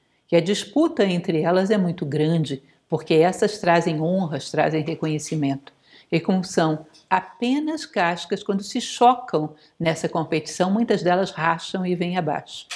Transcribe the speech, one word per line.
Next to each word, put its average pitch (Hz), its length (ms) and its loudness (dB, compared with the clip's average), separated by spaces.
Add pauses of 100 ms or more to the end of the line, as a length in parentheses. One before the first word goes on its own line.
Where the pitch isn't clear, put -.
(320)
E - 20 6
a 170 60 6
disputa 233 640 0
entre 175 380 0
elas 185 280 2
é 214 80 4
muito 175 260 0
grande, 151 580 0 (260)
porque 165 260 0
essas 180 440 4
trazem 170 420 2
honras, 165 500 -2
trazem 156 320 2
reconhecimento. 151 880 -4 (380)
E 170 80 2
como 185 240 0
são 160 440 0 (220)
apenas 285 800 -2
cascas, 180 560 -2
quando 196 220 -2
se - 160 -6
chocam 240 720 2 (240)
nessa 165 300 -2
competição, 165 640 -2
muitas 220 300 0
delas 180 280 2
racham 165 560 -2
e 180 80 0
vêm 175 220 -2
abaixo. - 600 -4